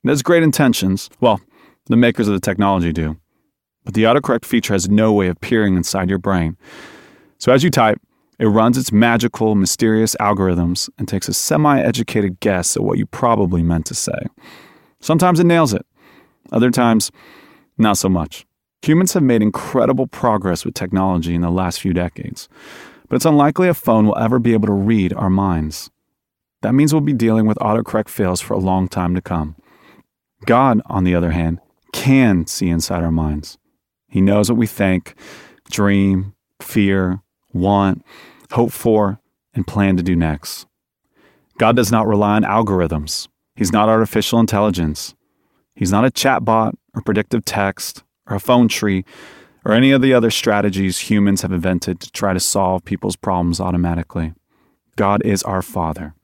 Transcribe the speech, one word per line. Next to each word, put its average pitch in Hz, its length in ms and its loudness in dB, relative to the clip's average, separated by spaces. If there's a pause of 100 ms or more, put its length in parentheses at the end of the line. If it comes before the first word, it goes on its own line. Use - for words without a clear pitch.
It - 60 -2
has 139 140 0
great 170 200 4
intentions. 120 680 0 (100)
Well, 110 220 2 (460)
the 113 80 2
makers 120 300 2
of 104 60 2
the 95 80 0
technology 95 500 0
do. 80 280 -4 (680)
But 101 80 -10
the 110 120 2
autocorrect 123 420 2
feature 110 260 -2
has 92 160 -2
no 107 240 2
way 98 160 2
of 87 140 -4
peering 104 340 0
inside 90 320 -2
your 98 80 0
brain. 87 400 -2 (800)
So - 160 2
as 135 100 4
you 180 60 2
type, 110 320 2 (380)
it 113 80 0
runs 113 320 2
its 131 120 -4
magical, 113 680 2
mysterious 110 640 0
algorithms 92 760 0
and 98 100 -8
takes - 220 -6
a 95 60 -6
semi-educated 117 1040 0
guess 92 380 -2
at - 40 -2
what 104 140 0
you 104 80 -2
probably 101 580 0
meant 82 240 0
to - 80 -12
say. - 300 -6 (760)
Sometimes 165 400 2
it 175 40 4
nails 165 300 4
it. 92 100 -4 (680)
Other 120 180 4
times, 117 420 2 (640)
not 107 220 2
so 98 100 -2
much. 85 380 -4 (340)
Humans 175 320 2
have 175 100 2
made 120 200 4
incredible 127 640 0
progress 98 580 -2
with - 80 -6
technology 90 600 -2
in 87 80 0
the 85 80 -2
last 90 320 -4
few 92 100 -2
decades, - 560 -8 (600)
but - 80 -2
it's 127 100 0
unlikely 151 400 2
a 170 80 2
phone 110 320 2
will 104 120 0
ever 117 200 0
be 117 140 2
able 107 160 0
to 104 40 0
read 98 420 0
our 98 140 -4
minds. 90 640 -2 (720)
That 113 120 0
means 147 200 4
we'll 156 60 2
be 147 120 -2
dealing 110 320 2
with 107 140 0
autocorrect 110 500 -2
fails 90 320 -2
for - 140 -6
a 98 40 -2
long 95 280 0
time 90 300 -4
to 92 40 -2
come. 80 360 -6 (880)
God, 120 400 4
on 95 160 -2
the 90 140 2
other 85 160 0
hand, 85 260 -2 (340)
can 120 540 2
see - 220 -4
inside 85 340 -2
our 85 80 -2
minds. 76 480 -4 (480)
He - 140 -2
knows 101 280 4
what 117 100 0
we 113 100 2
think, 92 480 -2 (520)
dream, 98 640 0 (280)
fear, 95 580 0 (320)
want, 98 520 0 (480)
hope 120 180 0
for, 107 500 0 (340)
and - 120 -4
plan 98 300 0
to 87 80 -2
do 90 100 0
next. 78 520 -4 (920)
God 110 160 4
does 113 160 2
not 110 160 2
rely 104 300 2
on 110 80 2
algorithms. 90 840 -2 (300)
He's 90 160 -2
not 107 160 2
artificial 110 500 2
intelligence. 98 800 0 (580)
He's 92 160 -2
not 104 140 2
a 131 80 0
chatbot 110 600 0 (200)
or - 80 -6
predictive 107 420 -2
text - 600 -6 (240)
or 101 80 -6
a 98 40 -6
phone 123 280 4
tree 98 360 -2 (580)
or 107 100 -2
any 127 180 4
of 135 100 4
the 131 140 4
other 117 160 4
strategies 98 800 -2
humans 101 320 2
have 92 100 -4
invented 90 480 -2
to - 120 -18
try 98 200 -2
to 92 80 -2
solve 92 420 -2
people's 98 320 -6
problems 87 460 -2
automatically. 85 720 -4 (640)
God 101 260 0
is 101 200 -2
our 95 180 -4
Father. 80 640 -8